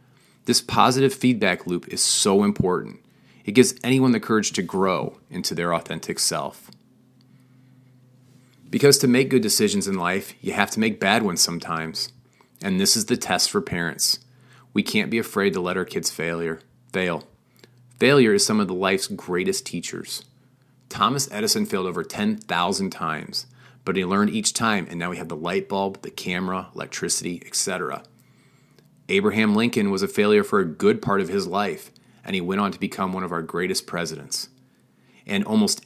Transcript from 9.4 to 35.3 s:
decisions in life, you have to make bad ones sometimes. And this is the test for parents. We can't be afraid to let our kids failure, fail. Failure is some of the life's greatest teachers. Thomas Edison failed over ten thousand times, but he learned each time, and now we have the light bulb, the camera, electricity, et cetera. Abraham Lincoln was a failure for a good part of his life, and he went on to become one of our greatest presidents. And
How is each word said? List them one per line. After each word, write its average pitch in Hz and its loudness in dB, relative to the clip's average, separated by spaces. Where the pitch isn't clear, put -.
decisions 104 2
in 98 -2
life, 90 -2
you 92 -6
have 101 0
to - -2
make 110 0
bad 107 4
ones 87 0
sometimes. 80 -4
And 95 0
this 101 4
is 110 -2
the 120 2
test - 0
for 104 0
parents. - -2
We 104 2
can't 104 0
be 113 0
afraid 101 0
to 92 -2
let 90 -2
our 92 -2
kids - -6
failure, 82 -4
fail. 87 -2
Failure 127 6
is 101 2
some 107 2
of 101 0
the 92 -4
life's 95 0
greatest 90 -4
teachers. - -10
Thomas 127 0
Edison 107 0
failed 95 -2
over 87 -4
ten 107 -2
thousand 92 -2
times, - -6
but 92 -2
he 95 0
learned 98 2
each 104 -2
time, 107 0
and 85 -8
now 87 -4
we 87 -8
have 82 -10
the 82 -8
light 87 -4
bulb, 98 -2
the - -12
camera, 92 -6
electricity, - -6
et - -10
cetera. 85 -4
Abraham 104 4
Lincoln 110 2
was 95 -2
a 98 0
failure 104 4
for 104 0
a 92 2
good 98 2
part 98 0
of 87 -4
his 95 -4
life, 92 -4
and 92 -6
he 92 -2
went 92 -2
on 101 0
to - -10
become 95 -4
one 92 -4
of 87 -6
our 82 -4
greatest 90 -4
presidents. 80 -8
And 101 -2